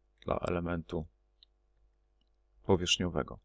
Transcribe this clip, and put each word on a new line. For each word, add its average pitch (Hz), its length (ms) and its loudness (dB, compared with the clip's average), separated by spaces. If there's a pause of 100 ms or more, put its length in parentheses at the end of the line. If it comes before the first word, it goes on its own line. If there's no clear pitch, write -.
(220)
dla - 180 0
elementu 87 680 -2 (1600)
powierzchniowego. 87 800 2